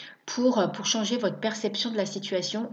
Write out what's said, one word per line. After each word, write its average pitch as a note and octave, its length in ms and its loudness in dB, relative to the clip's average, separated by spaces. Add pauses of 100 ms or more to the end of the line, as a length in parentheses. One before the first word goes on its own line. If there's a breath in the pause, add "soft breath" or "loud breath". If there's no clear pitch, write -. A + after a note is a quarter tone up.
(280 loud breath)
pour, B3 320 4
euh, B3+ 80 6
pour A#3+ 180 -4
changer A3+ 320 2
votre G#3 220 0
perception A3 500 -2
de A3 80 -4
la G3 80 2
situation G3 680 -2